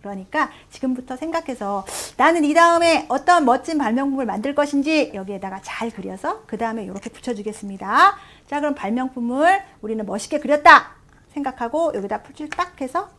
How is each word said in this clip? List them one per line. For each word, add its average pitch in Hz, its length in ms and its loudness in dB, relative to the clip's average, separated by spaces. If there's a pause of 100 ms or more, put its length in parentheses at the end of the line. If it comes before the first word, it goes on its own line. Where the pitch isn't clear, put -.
그러니까 202 480 -4 (200)
지금부터 254 480 -6
생각해서 247 680 -6 (320)
'나는 320 260 4
이 294 100 2
다음에 339 560 6
어떤 302 360 4
멋진 262 320 2
발명품을 269 480 0
만들 254 300 -4
것인지 285 580 2
여기에다가 190 500 -8
잘 - 280 -8
그려서 202 540 -8
그 220 120 -10
다음에 220 300 -6
요렇게 196 220 -12
붙여주겠습니다.' 208 1080 0 (300)
자, 285 120 -6
그럼 285 160 -2
발명품을 262 840 0 (200)
우리는 220 240 -6
멋있게 220 340 -6
그렸다 294 520 6 (420)
생각하고 285 600 -4
여기다 202 280 -6
풀칠 294 260 -16
딱 359 320 -6
해서 339 380 -4